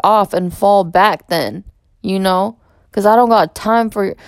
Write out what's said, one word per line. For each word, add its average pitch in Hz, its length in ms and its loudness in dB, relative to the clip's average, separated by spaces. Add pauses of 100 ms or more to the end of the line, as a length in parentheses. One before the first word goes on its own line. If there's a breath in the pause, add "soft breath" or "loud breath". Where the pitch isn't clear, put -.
off 208 300 2
and 180 180 -4
fall 202 320 2
back 185 440 0
then, 160 360 -6 (380)
you 190 160 -4
know? 190 380 -2 (360)
'Cause 202 120 -2
I 214 100 4
don't 240 140 4
got 214 260 2
time 226 360 -2
for, 196 240 -6 (140 loud breath)